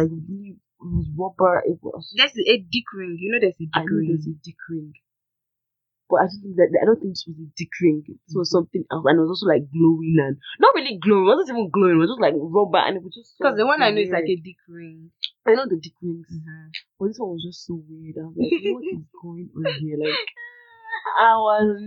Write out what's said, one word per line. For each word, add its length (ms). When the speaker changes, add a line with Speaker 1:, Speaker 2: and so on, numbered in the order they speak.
Speaker 1:
like, 40
really, 260
it 400
was 120
rubber. 480
It 160
was 340
Speaker 2:
There's 160
a 240
dick 240
ring. 240
You 120
know, 100
there's 180
a 80
dick 80
Speaker 1:
I 80
know 160
Speaker 2:
ring. 160
Speaker 1:
there's 120
a 120
dick 160
ring. 240
But 160
I 80
don't 80
think 160
that, 240
I 80
don't 160
think 80
this 160
was 80
a 160
dick 160
ring. 240
This 240
was 160
Speaker 2:
Mm-hmm. 160
Speaker 1:
something 260
else, 140
and 140
it 20
was 160
also, 160
like, 160
glowing 480
and 220
not 160
really 220
glowing. 320
It 80
wasn't 160
even 160
glowing. 320
It 0
was 80
just, 160
like, 80
rubber, 480
and 160
it 80
was 80
just 240
so 80
Speaker 2:
'Cause 160
the 80
one 160
I 80
know 80
is, 80
like, 160
Speaker 1:
weird. 160
Speaker 2:
a 80
dick 80
ring. 380
Speaker 1:
I 80
know 160
the 80
dick 240
rings, 320
Speaker 2:
Mm-hmm. 400
Speaker 1:
but 160
this 80
one 160
was 80
just 240
so 80
weird. 400
I 80
was 160
like, 160
"What 160
is 240
Speaker 2:
<laughs> 80
Speaker 1:
going 320
on 160
here?" 160
Like, 160
I 160
was 400